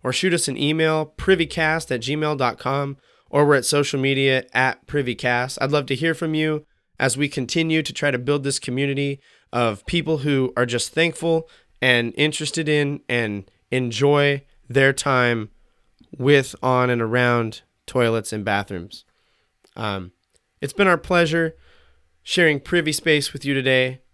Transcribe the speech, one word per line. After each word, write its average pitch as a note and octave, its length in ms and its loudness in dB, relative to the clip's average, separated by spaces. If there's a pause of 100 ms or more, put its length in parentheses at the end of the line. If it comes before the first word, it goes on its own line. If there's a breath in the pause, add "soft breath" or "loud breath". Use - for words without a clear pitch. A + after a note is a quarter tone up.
or B2+ 80 -2
shoot F#3 200 0
us F3 140 0
an C3+ 100 -4
email, D#3 600 0
privycast D#3+ 720 0
at B2 100 -2
gmail D3+ 380 -2
dot B2 180 0
com, C#3 400 -4 (340 soft breath)
or C#3+ 140 4
we're D3 120 6
at B2 80 2
social C#3+ 340 0
media C3+ 460 2 (100)
at C3 320 0
privycast. B2 760 -2
I'd C#3 120 0
love D3 140 0
to C3 100 -2
hear D#3+ 180 -2
from D#3+ 200 -4
you D#3 300 -2 (360)
as C3+ 160 0
we C#3+ 120 -2
continue D#3+ 540 -2
to - 100 -8
try C#3+ 200 -2
to B2 60 -2
build C3+ 260 -2
this C#3 160 -4
community C#3 600 -4 (320 soft breath)
of A#2 340 -2
people D#3+ 320 0
who C3+ 380 0
are B2+ 100 2
just A#2 260 -4
thankful E3 560 0 (340 soft breath)
and A#2+ 340 2
interested D3+ 520 -2
in D3 400 0
and G#2+ 420 -4 (220)
enjoy C#3 720 2 (240)
their C3+ 240 4
time A#2+ 580 0 (640)
with, C3+ 460 2
on, B2+ 280 2
and A#2+ 120 0
around A#2+ 600 0 (220)
toilets A2+ 480 0
and G#2+ 120 -6
bathrooms. G2+ 600 -4 (680)
Um, G2 380 -8 (480)
it's C#3+ 120 -8
been G3 140 2
our F3 100 4
pleasure E3 600 0 (680 soft breath)
sharing D#3 380 2
Privy D#3 320 -2
Space D3 400 0
with C3 120 -12
you C#3+ 80 -2
today. C3 500 0 (120)